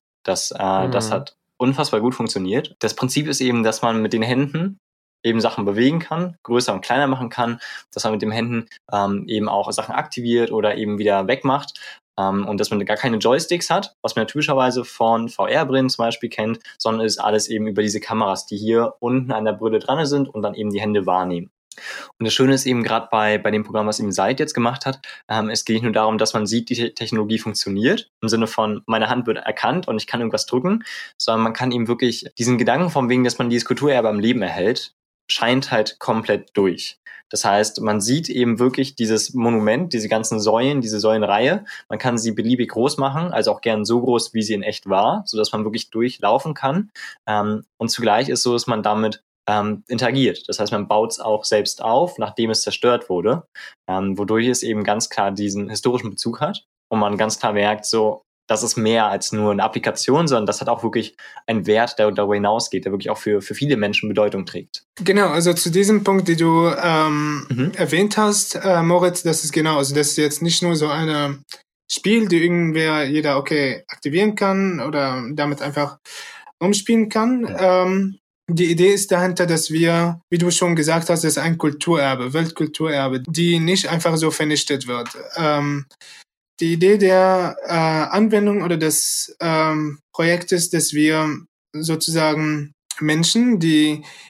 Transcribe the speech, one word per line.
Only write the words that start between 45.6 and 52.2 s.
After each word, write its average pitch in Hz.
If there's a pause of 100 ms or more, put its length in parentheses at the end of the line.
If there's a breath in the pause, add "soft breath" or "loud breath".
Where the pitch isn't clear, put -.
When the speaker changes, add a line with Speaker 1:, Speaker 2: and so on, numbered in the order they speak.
Speaker 1:
wirklich 107
durchlaufen 120
kann. 160 (340 loud breath)
Ähm, 107 (160)
und 117
zugleich 117
ist 131
so, 123
dass 120
man 110
damit, 107 (260)
ähm, 104
interagiert. 123
Das -
heißt, 104
man 104
baut's 110
auch 107
selbst 104
auf, 139
nachdem 113